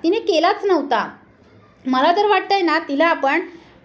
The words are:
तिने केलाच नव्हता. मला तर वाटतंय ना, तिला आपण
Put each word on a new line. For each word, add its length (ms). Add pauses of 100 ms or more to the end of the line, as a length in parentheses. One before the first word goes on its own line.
तिने 140
केलाच 480
नव्हता. 460 (760)
मला 260
तर 140
वाटतंय 340
ना, 180
तिला 280
आपण 340 (440)